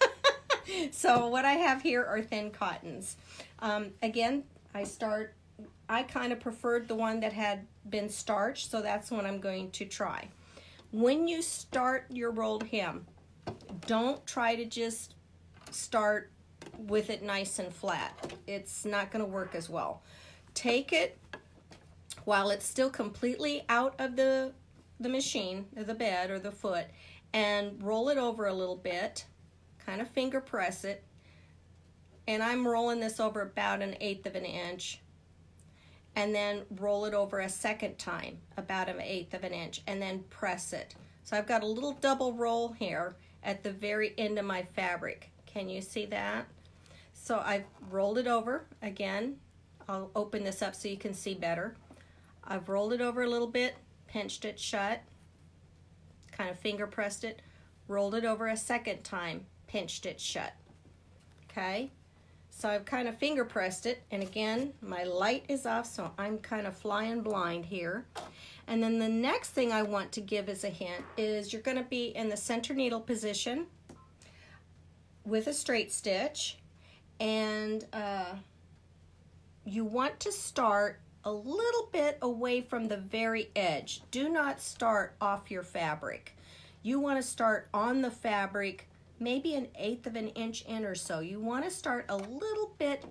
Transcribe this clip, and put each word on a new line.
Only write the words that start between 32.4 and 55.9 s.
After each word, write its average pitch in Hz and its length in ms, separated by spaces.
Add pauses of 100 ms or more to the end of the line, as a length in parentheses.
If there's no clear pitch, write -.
I'm 247 260
rolling 233 320
this 220 180
over 214 220
about 196 400
an 196 200
eighth 196 260
of 190 80
an 185 100
inch, 175 560 (1120)
and 214 200
then 208 280 (160)
roll 202 280
it 208 80
over 202 260
a 190 80
second 214 500
time, - 400 (200)
about 190 320
an 180 100
eighth 180 320
of 185 120
an 180 80
inch, 170 340
and 196 160
then 190 260
press 185 460
it. - 200 (300)
So - 120
I've 208 100
got 226 160
a 214 40
little 247 260
double 269 420
roll 233 380
here 180 440 (260)
at 196 200
the 208 100
very 208 460
end 214 200
of 202 60
my 190 180 (120)
fabric. 175 560 (160)
Can 196 220
you 190 120
see 208 260
that? 208 400 (680)
So 220 300
I've 202 200 (260)
rolled 202 280
it 247 80
over. 240 400 (160)
Again, 208 540 (520)
I'll 190 260
open 208 300
this 190 180
up 196 120
so - 140
you 196 80
can 196 180
see 196 200
better. 175 400 (680)
I've 190 240
rolled 202 240
it 240 80
over 247 220
a 247 60
little 240 200
bit, 247 280 (300)
pinched 202 380
it 208 140
shut, 208 440 (1300)